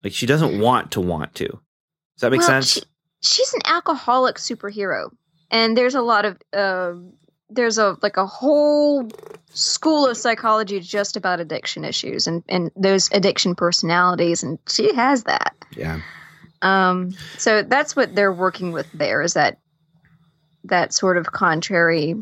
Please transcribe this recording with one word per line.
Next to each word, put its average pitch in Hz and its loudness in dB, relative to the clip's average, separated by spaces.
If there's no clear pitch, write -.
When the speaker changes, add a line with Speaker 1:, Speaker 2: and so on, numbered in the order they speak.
Speaker 1:
Like, 101 -6
she - -4
doesn't 131 2
want 120 2
to 104 -2
want 85 -4
to. - -4
Does - -18
that 120 2
make 135 2
Speaker 2:
Well, 349 4
Speaker 1:
sense? 135 2
Speaker 2:
she, - 0
she's - 0
an - -2
alcoholic 262 0
superhero. 202 -6
And 226 2
there's 247 2
a 269 0
lot 226 2
of, 196 -4
uh, 185 -2
there's 226 0
a, 208 2
like, 202 -2
a 190 2
whole 294 2
school - 2
of 233 0
psychology 220 0
just 202 -4
about 180 -2
addiction 156 -8
issues - -4
and, 165 -4
and 175 -2
those 190 2
addiction 196 2
personalities, 175 2
and - -6
she - 0
has 254 2
that. - -2
Speaker 1:
Yeah. 80 -6
Speaker 2:
Um, 185 2
so 214 2
that's 294 -2
what 202 0
they're 196 2
working 180 -2
with 143 -6
there, 143 -2
is 165 -2
that, - 0
that 180 0
sort 180 0
of 165 -4
contrary 170 0